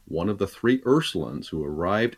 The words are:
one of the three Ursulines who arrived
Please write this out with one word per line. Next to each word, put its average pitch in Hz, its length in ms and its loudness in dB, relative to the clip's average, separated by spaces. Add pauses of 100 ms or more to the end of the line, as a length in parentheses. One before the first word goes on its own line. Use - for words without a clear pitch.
one 85 240 -2
of 104 100 -2
the 98 100 0
three 127 340 2
Ursulines 95 640 0
who 78 160 -4
arrived 90 540 0